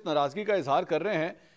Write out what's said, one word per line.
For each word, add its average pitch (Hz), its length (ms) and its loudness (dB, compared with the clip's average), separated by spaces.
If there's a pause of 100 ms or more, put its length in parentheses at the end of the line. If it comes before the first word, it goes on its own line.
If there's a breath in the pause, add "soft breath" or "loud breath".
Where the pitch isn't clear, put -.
नाराज़गी 147 360 0
का 208 120 0
इजहार 151 300 2
कर 165 160 0
रहे 202 140 -2
हैं, 160 420 -4